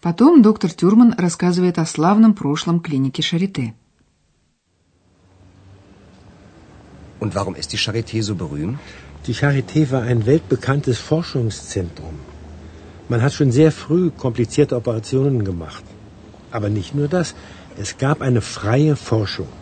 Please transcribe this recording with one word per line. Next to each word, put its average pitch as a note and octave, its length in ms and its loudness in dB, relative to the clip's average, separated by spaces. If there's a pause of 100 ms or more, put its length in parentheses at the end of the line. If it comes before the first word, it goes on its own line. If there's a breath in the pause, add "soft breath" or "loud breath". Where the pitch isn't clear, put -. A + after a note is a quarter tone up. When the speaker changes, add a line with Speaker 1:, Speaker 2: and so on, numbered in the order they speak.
Speaker 1:
Потом B3 400 6
доктор G#3 300 4
Тюрман A3 420 6
рассказывает F3+ 640 0
о D#3+ 80 0
славном G#3 480 4
прошлом E3 460 -2
клиники C3+ 420 -2
Шарите. E3 540 -4 (3500)
Speaker 2:
Und G#2 160 -6
warum G2 200 -6
ist - 160 -12
die G#2+ 60 -6
Charité A2 460 -4
so G2+ 100 -4
berühmt? E2+ 460 -6 (480 loud breath)
Speaker 3:
Die A#2 80 -4
Charité C#3+ 560 0
war C3 100 0
ein A#2 240 0
weltbekanntes C3+ 720 0
Forschungszentrum. G2 1160 -6 (920 loud breath)
Man A#2 120 0
hat C3+ 120 2
schon C3+ 180 2
sehr D3+ 200 6
früh E3+ 380 0
komplizierte B2+ 680 -2
Operationen B2 720 -2
gemacht. E2+ 380 -8 (680)
Aber G#2 200 -4
nicht G#2 260 -4
nur D3 120 0
das, E3+ 280 -2 (420 loud breath)
es - 220 -10
gab C#3+ 220 0
eine B2 200 2
freie C#3 540 0
Forschung. G2+ 540 -4 (120)